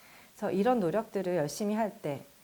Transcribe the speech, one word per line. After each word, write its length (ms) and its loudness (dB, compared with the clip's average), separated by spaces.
그래서 180 -4
이런 280 4
노력들을 560 0
열심히 400 0
할 260 -4
때 240 -6